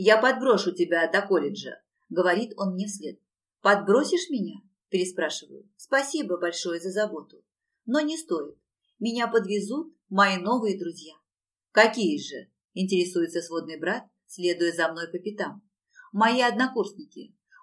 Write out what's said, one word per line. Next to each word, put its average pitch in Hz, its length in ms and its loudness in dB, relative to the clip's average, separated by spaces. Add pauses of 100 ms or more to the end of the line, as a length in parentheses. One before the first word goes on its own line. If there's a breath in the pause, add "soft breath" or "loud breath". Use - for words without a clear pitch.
я 214 140 8
подброшу 240 560 2
тебя 165 400 0
до 190 80 4
колледжа», 147 580 -2 (300)
говорит 180 480 0
он 196 160 -2
мне 190 140 -6
вслед. - 340 -12 (400)
«Подбросишь 208 680 4
меня?» 202 320 -4 (260)
переспрашиваю. 160 880 -4
«Спасибо 269 640 -2
большое 170 420 -4
за 185 100 -8
заботу, 202 540 -6 (400)
но 269 160 0
не 302 160 -2
стоит. 156 400 -6 (420)
Меня 233 300 -2
подвезут 214 640 -2 (140)
мои 190 300 2
новые 214 400 0
друзья». 170 340 -10 (600)
«Какие 208 460 4
же?» - 300 -12 (240)
интересуется 180 720 0
сводный 160 360 -8
брат, 190 260 -4 (220)
следуя 170 460 0
за 170 180 0
мной 165 220 -8
по 185 60 -8
пятам. 208 420 -8 (520 loud breath)
«Мои 226 280 4
однокурсники. 240 960 -2 (260 soft breath)